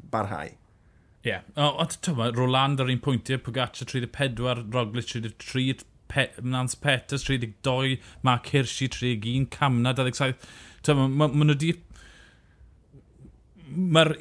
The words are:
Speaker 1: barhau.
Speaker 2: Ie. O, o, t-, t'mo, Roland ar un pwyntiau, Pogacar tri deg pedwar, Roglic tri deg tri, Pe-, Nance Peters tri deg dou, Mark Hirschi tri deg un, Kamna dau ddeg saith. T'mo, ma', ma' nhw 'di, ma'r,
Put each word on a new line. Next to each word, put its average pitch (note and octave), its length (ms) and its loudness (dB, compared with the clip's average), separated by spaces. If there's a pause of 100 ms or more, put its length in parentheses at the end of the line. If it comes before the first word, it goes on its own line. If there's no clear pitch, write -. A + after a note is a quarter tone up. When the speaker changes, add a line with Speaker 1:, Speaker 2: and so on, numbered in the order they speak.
Speaker 1:
barhau. G2+ 460 -4 (720)
Speaker 2:
Ie. G#2+ 120 -2 (160)
O, D3 160 0
o, D3+ 160 -2
t-, - 220 -6
t'mo, A#2+ 260 0
Roland C3 480 2
ar B2+ 120 0
un A#2+ 100 -2
pwyntiau, C3 400 -2
Pogacar A#2+ 480 -6
tri C3 100 -4
deg A#2+ 140 -8
pedwar, B2 480 -2 (100)
Roglic A#2+ 380 -2
tri A#2+ 100 -6
deg A2 220 -8
tri, C3 240 -2 (380)
Pe-, - 340 0
Nance B2+ 420 -2
Peters C#3 460 -2
tri C3+ 160 2
deg G#2+ 240 -8
dou, C3 300 2 (260)
Mark B2 320 2
Hirschi C3 340 0
tri B2 280 -2
deg G#2+ 180 -8
un, C3 160 0
Kamna B2+ 420 2
dau B2+ 140 0
ddeg B2+ 100 -2
saith. C3 300 -2 (400)
T'mo, C3+ 240 4
ma', C#3+ 180 4
ma' D3 220 4
nhw C#3+ 80 4
'di, E3 160 0 (1900)
ma'r, D#3+ 540 4